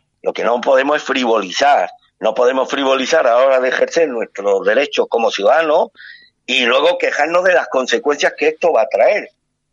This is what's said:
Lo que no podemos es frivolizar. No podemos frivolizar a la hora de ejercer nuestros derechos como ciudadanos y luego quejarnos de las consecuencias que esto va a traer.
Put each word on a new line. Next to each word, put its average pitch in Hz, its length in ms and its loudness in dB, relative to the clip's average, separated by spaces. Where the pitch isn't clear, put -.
Lo - 100 -4
que - 120 -6
no 117 180 -2
podemos 139 360 2
es 147 60 -8
frivolizar. 117 840 0
No 110 160 -2
podemos 127 340 0
frivolizar 135 560 0
a 120 60 2
la 120 60 2
hora 131 220 4
de 131 100 0
ejercer 156 400 0
nuestros 101 560 -4
derechos 131 440 0
como 113 220 -2
ciudadanos 156 580 0
y 127 180 -2
luego 147 340 2
quejarnos 156 440 0
de 185 100 4
las 151 160 0
consecuencias 135 680 -2
que 147 120 0
esto 160 220 0
va 113 120 2
a - 40 -2
traer. 151 420 0